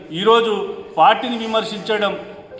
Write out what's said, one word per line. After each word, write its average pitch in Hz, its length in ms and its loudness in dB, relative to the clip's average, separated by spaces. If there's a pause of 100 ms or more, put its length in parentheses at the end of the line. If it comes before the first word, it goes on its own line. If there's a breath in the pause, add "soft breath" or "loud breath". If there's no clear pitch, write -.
(120)
ఈరోజు 214 720 2 (120)
పార్టీని 240 420 4
విమర్శించడం, 208 800 -4 (420)